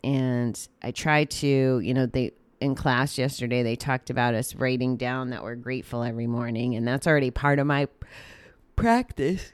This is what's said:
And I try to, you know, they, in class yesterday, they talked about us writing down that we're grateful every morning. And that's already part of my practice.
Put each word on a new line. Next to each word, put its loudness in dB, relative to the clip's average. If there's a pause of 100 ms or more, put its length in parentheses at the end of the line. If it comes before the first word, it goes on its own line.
And 0 (240)
I -6
try 2
to, 2
you -2
know, 2
they, -2 (300)
in 0
class 0
yesterday, -2
they 0
talked -4
about 2
us -4
writing 0
down -4
that -10
we're -8
grateful -6
every -4
morning. -2
And 0
that's 0
already 4
part 2
of 2
my 2 (880)
practice. 0